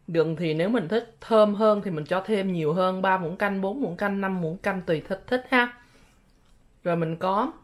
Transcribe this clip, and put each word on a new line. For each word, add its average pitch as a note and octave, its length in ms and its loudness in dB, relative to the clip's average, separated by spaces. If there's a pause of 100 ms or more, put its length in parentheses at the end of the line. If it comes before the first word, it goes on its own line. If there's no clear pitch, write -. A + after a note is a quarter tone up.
Gừng D#3+ 280 2
thì D#3+ 180 -2
nếu E3 140 0
mình A3+ 200 0
thích A3+ 320 -2
thơm G#3+ 340 4
hơn G#3 300 4
thì G3+ 60 -6
mình D#3 140 -4
cho F3+ 220 -2
thêm G3 260 0
nhiều D#3+ 220 0
hơn, F#3 280 0
ba F#3+ 160 4
muỗng E3+ 180 -6
canh, G3 240 -2
bốn G3 200 -2
muỗng F3 160 -4
canh, G3 240 -2
năm F#3+ 200 -2
muỗng E3 180 -4
canh F#3+ 240 -4
tùy D#3+ 260 -2
thích, - 180 -8
thích B3+ 240 -2
ha. B3 300 0 (1040)
Rồi E3+ 120 0
mình E3 200 -2
có G3+ 360 0 (120)